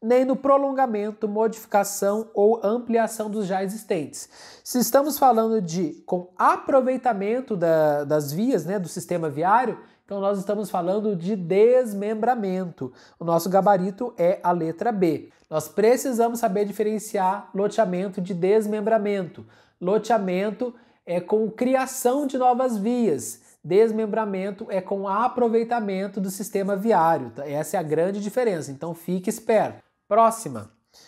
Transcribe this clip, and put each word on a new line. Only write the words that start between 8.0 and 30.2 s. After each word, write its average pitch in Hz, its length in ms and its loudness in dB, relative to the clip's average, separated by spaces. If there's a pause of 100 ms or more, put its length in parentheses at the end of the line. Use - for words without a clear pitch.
das 147 280 0
vias, 202 320 0
né, 190 140 -4
do 175 100 -6
sistema 170 400 -4
viário, 190 500 2 (280)
então 196 140 -8
nós 196 180 0
estamos 202 320 -4
falando 196 440 -2
de 180 220 -4
desmembramento. 202 1600 0 (260)
O 165 60 -10
nosso 170 260 0
gabarito 190 680 2
é 175 260 2
a 175 100 2
letra 165 380 -2
B. 180 380 0 (200)
Nós 156 200 -4
precisamos 233 720 2
saber 208 260 0
diferenciar 202 880 -4
loteamento 190 680 -2
de 180 100 -6
desmembramento. 208 1120 0 (340)
Loteamento 208 960 0 (300)
é 180 160 -2
com 214 300 0
criação 262 760 0
de 262 120 -4
novas 247 400 2
vias. 196 600 0 (220)
Desmembramento 208 1080 0
é 190 100 -2
com 196 260 -6
aproveitamento 220 1120 0
do 190 100 -2
sistema 196 440 -4
viário, 165 560 2
tá? 135 160 -12
Essa 151 300 -4
é 185 40 0
a - 20 -2
grande 165 380 0
diferença, 202 500 -2
então 165 240 -8
fique 180 340 -4
esperto. 180 540 0 (260)
Próxima. 208 640 2 (380)